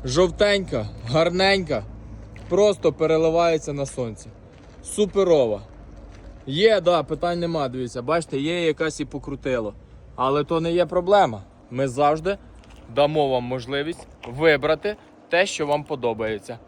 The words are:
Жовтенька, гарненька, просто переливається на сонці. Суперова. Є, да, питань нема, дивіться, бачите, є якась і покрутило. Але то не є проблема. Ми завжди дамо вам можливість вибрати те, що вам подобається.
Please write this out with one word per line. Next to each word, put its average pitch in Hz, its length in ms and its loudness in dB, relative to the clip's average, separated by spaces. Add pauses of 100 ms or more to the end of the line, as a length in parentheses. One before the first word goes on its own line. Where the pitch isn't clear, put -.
Жовтенька, 175 800 0 (220)
гарненька, 170 760 2 (640)
просто 190 440 4
переливається 160 800 2
на 139 120 -4
сонці. 113 440 -8 (540)
Суперова. 165 800 2 (840)
Є, 190 360 2
да, 165 220 2
питань 175 360 -4
нема, 165 300 -2
дивіться, 123 320 -8
бачите, 156 360 -2
є 165 280 -2
якась 156 340 -2
і 147 60 -4
покрутило. 131 680 -6 (420)
Але 135 280 0
то 165 180 0
не 165 100 -2
є 175 140 2
проблема. 175 560 2 (300)
Ми 131 160 -2
завжди 151 500 0 (580)
дамо 147 320 2
вам 127 160 0
можливість 131 640 -6 (200)
вибрати 151 680 2 (340)
те, 180 160 4
що 160 200 -4
вам 147 180 0
подобається. 117 840 -6